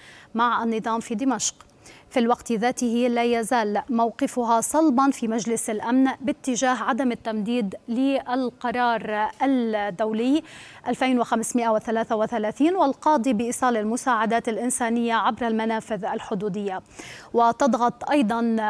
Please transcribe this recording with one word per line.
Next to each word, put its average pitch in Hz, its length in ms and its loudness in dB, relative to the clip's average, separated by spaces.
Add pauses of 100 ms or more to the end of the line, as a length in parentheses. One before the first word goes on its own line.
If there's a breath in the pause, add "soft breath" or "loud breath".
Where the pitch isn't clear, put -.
(340 loud breath)
مع 233 300 2
النظام 226 360 -2
في 233 140 -6
دمشق. 240 400 -2 (560 loud breath)
في 262 100 2
الوقت 233 320 0
ذاته 240 580 0
لا 240 140 2
يزال 226 680 0
موقفها 233 680 0
صلبا 277 500 4
في 240 180 -4
مجلس 226 420 -2
الأمن 254 400 2 (100)
باتجاه 254 640 -2
عدم 247 300 0
التمديد 214 600 -4 (140)
للقرار 240 1400 -2 (140)
الدولي 226 1000 0 (460 loud breath)
ألفين 254 320 2
وخمسمائة 233 480 0
وثلاثة 220 480 0
وثلاثين 226 600 0
والقاضي 277 560 2
بإيصال 240 440 0
المساعدات 226 720 0
الإنسانية 233 640 0
عبر 220 320 0
المنافذ 220 580 -2
الحدودية. 202 800 -6 (520 loud breath)
وتضغط 233 760 2
أيضا 233 300 2 (300)